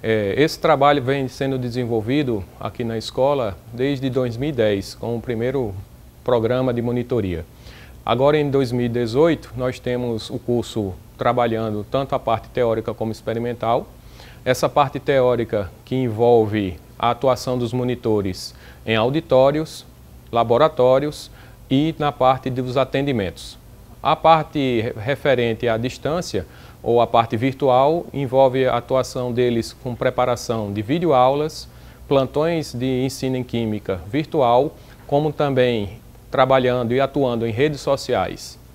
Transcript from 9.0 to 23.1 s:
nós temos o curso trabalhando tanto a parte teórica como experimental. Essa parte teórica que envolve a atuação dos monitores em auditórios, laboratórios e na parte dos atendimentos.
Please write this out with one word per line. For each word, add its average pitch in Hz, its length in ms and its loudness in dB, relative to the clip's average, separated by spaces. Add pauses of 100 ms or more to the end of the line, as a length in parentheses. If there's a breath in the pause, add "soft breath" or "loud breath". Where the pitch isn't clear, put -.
nós 127 220 -4
temos 123 500 -4
o 123 80 -8
curso 110 560 -2 (240)
trabalhando 113 720 -2
tanto 135 240 -2
a 131 60 -2
parte 113 300 -4
teórica 113 440 -2
como 110 180 -6
experimental. 117 760 -4 (560 loud breath)
Essa 127 260 0
parte 135 300 0
teórica 120 720 0 (120)
que 131 120 -6
envolve 110 800 2 (220)
a 117 100 2
atuação 127 480 0
dos 120 160 -4
monitores 113 800 -2 (320 loud breath)
em 110 100 2
auditórios, 139 920 2 (440)
laboratórios 127 1000 2 (360 loud breath)
e 151 300 0
na 147 140 -2
parte 131 400 2
dos 123 260 -4
atendimentos. 131 800 -2 (460)